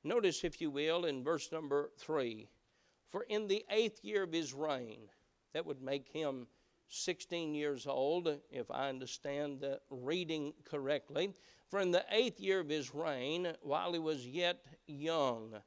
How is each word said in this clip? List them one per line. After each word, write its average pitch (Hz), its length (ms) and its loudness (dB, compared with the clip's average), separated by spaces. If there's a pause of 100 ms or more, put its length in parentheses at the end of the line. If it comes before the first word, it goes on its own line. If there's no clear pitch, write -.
Notice, 208 420 2
if - 160 -4
you 156 100 0
will, 156 340 2
in 139 180 0
verse 151 300 0
number 147 440 0
three, 120 520 -2 (600)
"For - 160 -4
in 214 220 0
the 196 220 2
eighth 220 360 2
year 202 180 0
of 170 100 -4
his 151 220 0
reign," 123 560 -4 (420)
that 165 140 -2
would 135 160 -6
make 135 260 -4
him 135 400 -4 (400)
sixteen 170 680 -4
years 147 320 -2
old, 143 540 2 (100)
if 127 200 -6
I 135 180 0
understand 139 720 -4
the 139 200 -4 (100)
reading 151 640 -2 (100)
correctly. 147 680 0 (340)
"For 196 120 0
in 180 100 4
the 180 180 4
eighth 214 320 4
year 190 200 2
of 151 80 -4
his 143 260 -2
reign, 156 680 -2
while 175 300 0
he 170 60 0
was 156 280 -2
yet 175 380 0 (220)
young 135 800 0